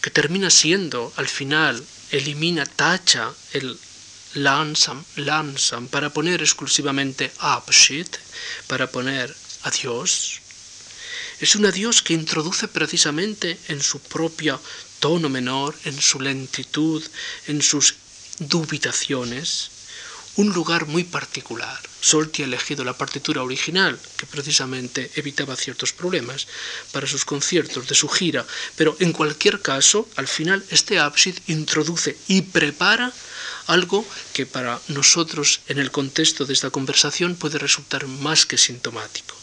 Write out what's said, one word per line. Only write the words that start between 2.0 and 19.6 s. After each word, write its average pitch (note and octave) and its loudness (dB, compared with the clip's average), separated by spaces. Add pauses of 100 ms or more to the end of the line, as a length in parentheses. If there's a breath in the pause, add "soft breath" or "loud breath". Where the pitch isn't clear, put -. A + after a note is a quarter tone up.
elimina, D3 0
tacha C#3+ 2 (200)
el B2+ -4 (560)
langsam, D3 2 (120)
langsam, C#3+ -2
para D3 -2
poner D#3+ 0
exclusivamente C#3 0
Abschied, D3 4 (580 loud breath)
para C3 0
poner C3 -4 (280)
adiós, - -2 (1000 loud breath)
es - 4
un G#3 6
adiós G3 2
que E3 0
introduce D#3+ -2
precisamente E3+ 0 (100)
en C#3+ -4
su - -2
propio D#3 -2 (400 loud breath)
tono D#3 2
menor, C3+ -2
en C#3 -6
su C#3 2
lentitud, C3+ -2 (440 loud breath)
en D3 0
sus C#3 4 (420)
dubitaciones, C#3+ -2 (680 loud breath)